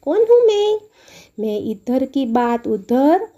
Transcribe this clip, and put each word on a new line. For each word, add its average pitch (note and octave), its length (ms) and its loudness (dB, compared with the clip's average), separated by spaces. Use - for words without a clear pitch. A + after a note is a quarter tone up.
कौन G#4 280 0
हूँ A#4+ 160 6
मैं? G#4 320 0
मैं G#3 220 -4
इधर A#3+ 440 -4
की C4+ 260 -4
बात A#3+ 340 -2
उधर C4+ 720 0